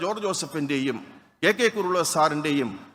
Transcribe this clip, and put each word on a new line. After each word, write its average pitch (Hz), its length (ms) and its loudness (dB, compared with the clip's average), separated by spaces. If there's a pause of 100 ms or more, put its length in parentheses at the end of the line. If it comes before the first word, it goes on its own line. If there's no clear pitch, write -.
ജോർജ് 208 240 -4
ജോസഫിൻ്റെയും 139 720 -2 (460)
കെ 175 160 6
കെ 240 160 4
കുറുള 185 260 0 (120)
സാറിൻ്റെയും 147 560 2 (260)